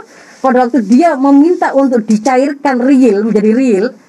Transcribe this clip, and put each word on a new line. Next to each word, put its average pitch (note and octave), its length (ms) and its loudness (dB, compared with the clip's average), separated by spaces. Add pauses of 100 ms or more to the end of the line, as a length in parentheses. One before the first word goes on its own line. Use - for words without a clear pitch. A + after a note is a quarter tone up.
(400)
Pada B3+ 240 0
waktu B3 180 -2
dia B3 320 2
meminta C#4+ 580 2
untuk C4 320 0
dicairkan B3+ 760 -2
real, B3 440 2
menjadi G#3+ 280 0
real, A3+ 340 -2 (240)